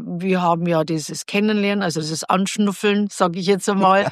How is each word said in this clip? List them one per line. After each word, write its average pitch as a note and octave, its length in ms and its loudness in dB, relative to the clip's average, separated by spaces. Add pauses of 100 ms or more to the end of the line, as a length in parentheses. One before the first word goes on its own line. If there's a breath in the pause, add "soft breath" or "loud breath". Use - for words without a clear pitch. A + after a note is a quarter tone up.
(220)
wir F#3 200 0
haben E3+ 260 2
ja D#3+ 160 2
dieses D#3+ 420 -4
Kennenlernen, G#3 580 0
also D#3+ 180 -2
dieses D#3 220 -6
Anschnuffeln, G3+ 880 0
sag F3 240 0
ich F#3 100 -6
jetzt G3 240 2
einmal. G3 420 4